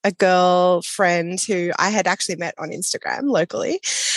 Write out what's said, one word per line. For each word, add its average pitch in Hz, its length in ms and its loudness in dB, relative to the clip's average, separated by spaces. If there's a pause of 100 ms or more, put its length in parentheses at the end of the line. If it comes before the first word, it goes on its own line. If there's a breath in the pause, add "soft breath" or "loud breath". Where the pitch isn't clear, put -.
a 202 80 2
girlfriend 180 1300 2
who 175 360 -2
I 185 120 2
had 208 160 0
actually 180 300 -2
met 165 220 -8
on 156 120 -10
Instagram - 600 -6
locally. 214 500 -2 (360 loud breath)